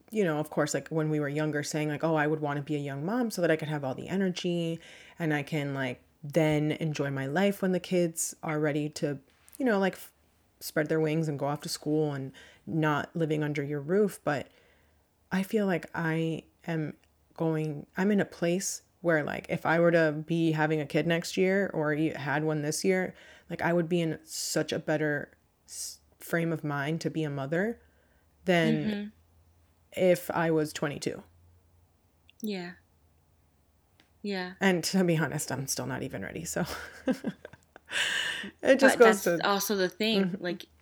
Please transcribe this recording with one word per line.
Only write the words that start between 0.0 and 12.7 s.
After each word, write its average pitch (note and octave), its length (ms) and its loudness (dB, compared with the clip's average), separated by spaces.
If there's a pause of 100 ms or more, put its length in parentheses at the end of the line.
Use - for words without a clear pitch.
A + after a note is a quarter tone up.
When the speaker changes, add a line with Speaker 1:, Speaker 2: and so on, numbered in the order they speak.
Speaker 1:
you G#3+ 140 0
know, D3+ 140 2
of D#3 100 -4
course, D3+ 240 0
like, C#3+ 160 -6
when D#3 200 0
we D3+ 100 2
were D3 100 -2
younger, D3 340 0
saying, D3+ 240 -2
like, D3 160 -2
"Oh, D#3+ 120 2
I D3+ 120 4
would D#3 140 0
wanna C#3+ 200 -2
be D3 140 -4
a C#3+ 40 -2
young C#3+ 260 -6
mom A#3 260 -2
so F3+ 100 -4
that E3 100 4
I D#3+ 40 4
could D#3 140 -2
have D3 160 -2
all C3 80 -2
the - 160 -10
energy F3 720 -2 (400)
and D#3+ 140 0
I C#3+ 100 -2
can, C#3+ 300 -4
like, C3 280 -4 (220)
then D3+ 500 2
enjoy D3 380 -2
my C3+ 160 -4
life G3 340 0
when F#3 100 2
the F3+ 80 2
kids F3 640 0
are D#3 160 -2
ready D3+ 300 0
to, D3 300 -4 (380)
you C#4 80 -2
know, G#3+ 140 4
like, F#3+ 140 2
f-, - 180 -18 (480)
spread - 300 -2
their D#3+ 100 2
wings D#3 300 2
and C#3+ 100 -4
go C#3 60 -2
off D3 160 -2
to E3 80 -8
school D3+ 420 0
and C3+ 220 -6 (320)
not D#3 500 0